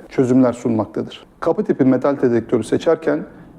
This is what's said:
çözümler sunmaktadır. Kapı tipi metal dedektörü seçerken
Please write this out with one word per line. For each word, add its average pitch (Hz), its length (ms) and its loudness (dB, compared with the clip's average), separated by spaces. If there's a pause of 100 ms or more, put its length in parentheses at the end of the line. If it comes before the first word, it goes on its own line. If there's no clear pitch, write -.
çözümler 127 440 2
sunmaktadır. 117 720 -6 (140)
Kapı 165 240 -2
tipi 151 200 0
metal 131 380 2
dedektörü 117 420 0
seçerken 151 560 0 (400)